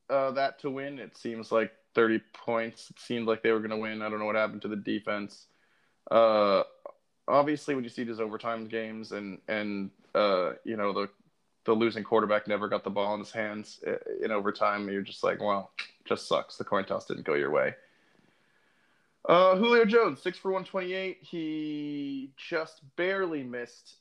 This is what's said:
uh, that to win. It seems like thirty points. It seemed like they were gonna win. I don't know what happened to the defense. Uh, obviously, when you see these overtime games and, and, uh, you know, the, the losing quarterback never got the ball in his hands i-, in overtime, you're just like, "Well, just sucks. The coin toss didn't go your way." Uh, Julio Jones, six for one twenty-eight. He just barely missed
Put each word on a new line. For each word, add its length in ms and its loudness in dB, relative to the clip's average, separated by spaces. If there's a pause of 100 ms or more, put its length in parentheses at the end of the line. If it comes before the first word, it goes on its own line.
(100)
uh, 220 0
that 280 -2
to 100 -4
win. 280 -8
It 180 -14
seems 340 -8
like 220 2 (220)
thirty 260 6 (120)
points. 580 -4
It 100 -20
seemed 260 -4
like 160 0
they 80 4
were 100 4
gonna 180 -4
win. 240 -6
I 80 -4
don't 80 -4
know 80 -4
what 100 0
happened 260 -2
to 60 -4
the 80 -4
defense. 720 -6 (640)
Uh, 520 6 (640)
obviously, 480 2
when 80 -2
you 80 -10
see 140 -6
these 160 -6
overtime 460 -6
games 460 -8
and, 260 -8 (100)
and, 420 -2 (240)
uh, 380 2 (120)
you 120 -4
know, 160 0
the, 160 -2 (560)
the 80 4
losing 300 2
quarterback 460 2
never 200 0
got 140 -2
the 80 -6
ball 240 0
in 60 -4
his 100 -12
hands 560 -8
i-, 380 -4
in 80 -2
overtime, 560 0
you're 120 -2
just 220 -10
like, 180 0
"Well, 300 -2 (340)
just 220 -4
sucks. 300 -2
The 80 -8
coin 200 0
toss 220 -6
didn't 180 -8
go 100 0
your 180 2
way." 240 2 (1500)
Uh, 260 8
Julio 300 6
Jones, 360 4
six 160 -6
for 140 -6
one 140 -2
twenty-eight. 560 -6
He 1160 -6
just 440 -6 (160)
barely 480 -2
missed 560 -12